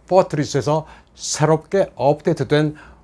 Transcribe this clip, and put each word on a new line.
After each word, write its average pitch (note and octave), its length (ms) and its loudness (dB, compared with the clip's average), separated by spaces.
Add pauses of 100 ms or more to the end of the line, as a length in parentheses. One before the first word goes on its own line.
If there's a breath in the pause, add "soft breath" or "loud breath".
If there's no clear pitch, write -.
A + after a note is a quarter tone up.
포트리스에서 D3+ 800 0 (280 loud breath)
새롭게 D#3+ 840 -2
업데이트된 D3 800 0 (280 loud breath)